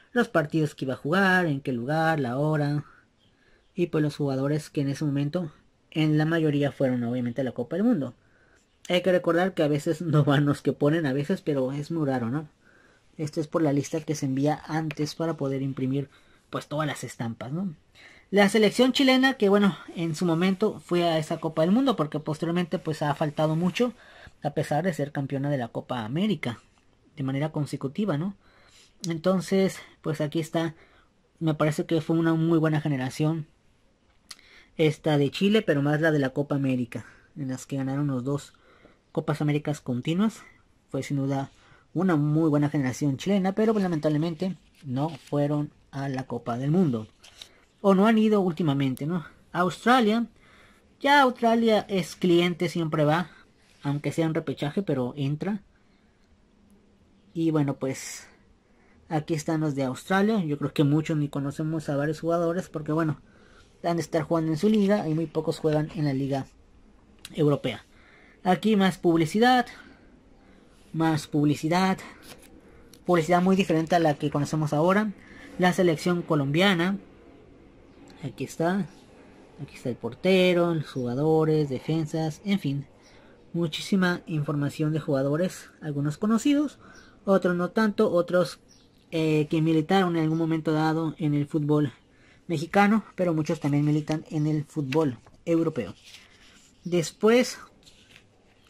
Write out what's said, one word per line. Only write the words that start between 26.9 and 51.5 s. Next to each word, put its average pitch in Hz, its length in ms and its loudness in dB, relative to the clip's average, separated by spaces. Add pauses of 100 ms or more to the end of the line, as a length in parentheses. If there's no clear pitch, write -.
de 143 80 -8
manera 139 280 -2
consecutiva, 151 640 -4
¿no? 185 180 -6 (720)
Entonces, 180 720 0 (220)
pues, 156 200 -4
aquí 151 180 -2
está. 165 360 -4 (640)
Me 156 140 0
parece 151 320 0
que 160 160 0
fue 160 160 0
una 165 160 2
muy 165 240 2
buena 156 240 2
generación 151 680 -2 (1300)
esta 156 400 2
de 143 120 2
Chile, 202 320 2
pero 151 200 0
más 147 180 2
la 160 120 2
de 151 80 2
la 131 100 0
Copa 143 260 -4
América, 127 500 -2 (300)
en 139 140 -8
las 131 160 -8
que - 100 -8
ganaron 135 320 -2
los 131 160 -2
dos 139 300 -6 (580)
Copas - 300 -4
Américas 147 400 -2
continuas. 160 600 -2 (480)
Fue 135 140 -6
sin 143 140 -4
duda 139 340 -2 (420)
una 175 220 2
muy 151 340 2
buena 147 200 2
generación 139 480 -2
chilena, 190 360 0
pero, 220 200 2
pues, 214 100 0
lamentablemente 160 720 -2 (300)
no 139 240 -2
fueron 147 640 -2 (180)
a 139 160 -6
la 131 200 -6
Copa 120 300 -6
del 139 140 -2
Mundo. 139 360 2 (720)
O 196 120 6
no 190 140 6
han 226 100 4
ido 214 240 4
últimamente, 143 640 0
¿no? 165 200 -4 (260)
Australia, 220 760 2 (720)
ya 285 220 6
Australia 233 680 4